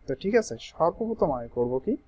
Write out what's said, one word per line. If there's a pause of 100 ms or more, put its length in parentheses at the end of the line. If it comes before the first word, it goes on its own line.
তো (100)
ঠিক
আছে, (140)
সর্বপ্রথম
আমি
করব (100)
কি (120)